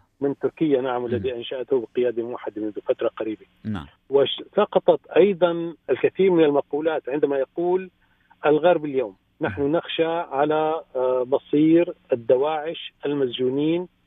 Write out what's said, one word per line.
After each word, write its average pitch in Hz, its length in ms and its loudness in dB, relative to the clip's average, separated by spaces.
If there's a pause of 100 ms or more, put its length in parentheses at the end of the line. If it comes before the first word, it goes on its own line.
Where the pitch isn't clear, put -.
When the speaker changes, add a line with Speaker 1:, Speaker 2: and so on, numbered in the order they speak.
(200)
Speaker 1:
من 139 180 -2
تركيا، 139 420 0
نعم، 123 220 -4
Speaker 2:
مهم. 120 120 -4
Speaker 1:
الذي 123 200 -4
أنشأته 120 580 -4
بقيادة 120 300 -2
موحدة 113 400 -10
منذ 107 100 -6
فترة - 360 -4
قريبة. 110 380 -8 (180)
Speaker 2:
نعم. 95 220 -8 (240)
Speaker 1:
وسقطت 151 960 0 (100)
أيضا 170 580 2 (160)
الكثير 160 400 2
من 165 140 4
المقولات 147 640 0
عندما 143 300 0
يقول 180 520 -2 (560)
الغرب 151 380 4
اليوم: 131 320 -4 (240)
"نحن 135 220 -4
Speaker 2:
مهم. 143 100 0
Speaker 1:
نخشى 165 340 -2
على، 156 760 0 (160)
آه، 127 340 0
مصير 160 640 2 (180)
الدواعش 147 800 0 (140)
المسجونين 143 840 -2 (180)